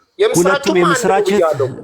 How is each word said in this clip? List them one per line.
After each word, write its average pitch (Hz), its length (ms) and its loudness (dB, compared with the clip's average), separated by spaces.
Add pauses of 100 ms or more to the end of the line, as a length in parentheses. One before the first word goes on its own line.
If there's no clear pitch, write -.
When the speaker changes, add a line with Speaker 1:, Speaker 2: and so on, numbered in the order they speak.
(180)
Speaker 1:
የምስራቹ 208 200 0
Speaker 2:
ሁለቱም 277 300 0
Speaker 1:
አንድ 320 80 2
ነው 180 60 2
Speaker 2:
የምስራች 190 460 0
Speaker 1:
ብያለሁ። 160 380 0 (160)